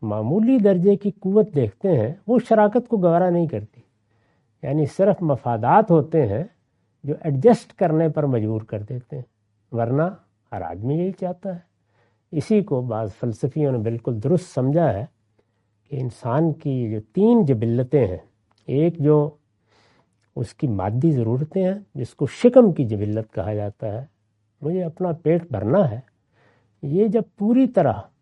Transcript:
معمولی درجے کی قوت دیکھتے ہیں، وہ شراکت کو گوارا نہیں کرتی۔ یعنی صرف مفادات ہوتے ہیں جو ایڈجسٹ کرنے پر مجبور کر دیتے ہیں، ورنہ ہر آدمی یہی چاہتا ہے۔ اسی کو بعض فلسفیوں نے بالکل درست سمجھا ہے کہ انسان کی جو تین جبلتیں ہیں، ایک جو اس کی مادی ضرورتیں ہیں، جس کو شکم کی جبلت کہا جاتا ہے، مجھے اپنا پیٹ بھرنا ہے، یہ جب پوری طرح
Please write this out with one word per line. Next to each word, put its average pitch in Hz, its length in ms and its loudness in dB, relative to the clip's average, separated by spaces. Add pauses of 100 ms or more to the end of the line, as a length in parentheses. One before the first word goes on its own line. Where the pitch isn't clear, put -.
معمولی 151 560 0
درجے 196 380 4
کی 208 140 -4
قوت 208 440 0
دیکھتے 135 340 -2 (120)
ہیں، 120 140 -2 (120)
وہ 240 120 2 (100)
شراکت 220 400 2
کو 233 80 0
گوارا 175 340 2
نہیں 175 160 2
کرتی۔ - 340 -8 (840)
یعنی 143 240 -2
صرف 196 360 0
مفادات 139 680 2
ہوتے 156 360 4
ہیں 107 180 -2 (600)
جو 139 160 -6
ایڈجسٹ 151 520 2
کرنے 160 360 0
پر 151 180 -2
مجبور 110 340 -2
کر 107 220 -10
دیتے 123 340 -12
ہیں، - 580 -18
ورنہ 120 280 0 (500)
ہر 95 100 -10
آدمی 104 360 -6
یہی 185 140 -4
چاہتا 180 420 -10
ہے۔ 175 60 -14 (720)
اسی 202 280 0
کو 135 200 -2
بعض 113 340 -6
فلسفیوں 131 580 -4
نے 123 60 -2
بالکل 113 460 -4
درست 165 300 -2
سمجھا 143 380 0
ہے 107 140 -6 (840)
کہ 143 120 -10
انسان 131 520 -2
کی 127 400 -4
جو 107 80 -4 (120)
تین 220 320 4
جبلتیں 123 640 2
ہیں، 90 120 -6 (480)
ایک 170 320 0
جو 147 320 2 (1080)
اس - 180 -8
کی - 120 -6
مادی 110 460 -2
ضرورتیں 135 520 -2
ہیں، 196 140 -2 (160)
جس 131 200 -10
کو 147 120 -4
شکم 240 460 6
کی 147 120 -2
جبلت 107 500 -4
کہا 107 200 -4
جاتا 104 460 -8
ہے، 143 60 -14 (540)
مجھے 175 240 -4
اپنا 165 280 -6
پیٹ 165 380 0
بھرنا 120 400 0
ہے، 113 100 -8 (800)
یہ 175 260 0
جب 208 140 0 (140)
پوری 240 300 2
طرح 156 260 2 (300)